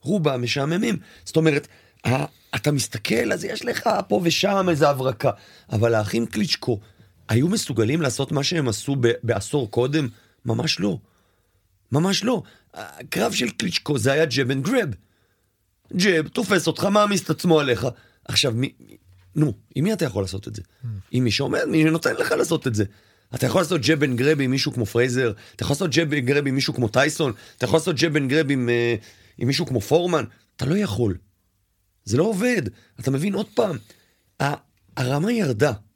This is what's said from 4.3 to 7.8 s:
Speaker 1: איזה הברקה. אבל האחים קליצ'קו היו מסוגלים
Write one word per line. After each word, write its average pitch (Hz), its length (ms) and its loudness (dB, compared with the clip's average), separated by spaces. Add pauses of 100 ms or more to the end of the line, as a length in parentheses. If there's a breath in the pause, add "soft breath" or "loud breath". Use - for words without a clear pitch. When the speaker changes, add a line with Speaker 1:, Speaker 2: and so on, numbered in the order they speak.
Speaker 1:
איזה 151 200 4
הברקה. 131 400 0 (420 loud breath)
אבל 117 240 2
האחים 107 300 0
קליצ'קו 156 540 -2 (500 soft breath)
היו 120 180 4
מסוגלים 147 540 0